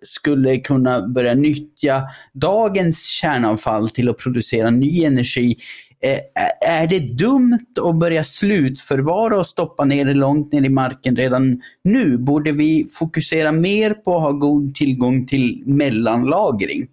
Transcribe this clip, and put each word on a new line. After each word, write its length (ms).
skulle 540
kunna 520
börja 260
nyttja 680
dagens 720
kärnavfall 840
till 180
att 100
producera 520
ny 340
energi, 520
eh, 140
är 160
det 320
dumt 480
att 140
börja 280
slutförvara 1120
och 80
stoppa 380
ner 200
det 100
långt 380
ner 100
i 60
marken 480
redan 460
nu? 340
Borde 340
vi 400
fokusera 600
mer 420
på 220
att 60
ha 100
god 420
tillgång 520
till 400
mellanlagring? 1300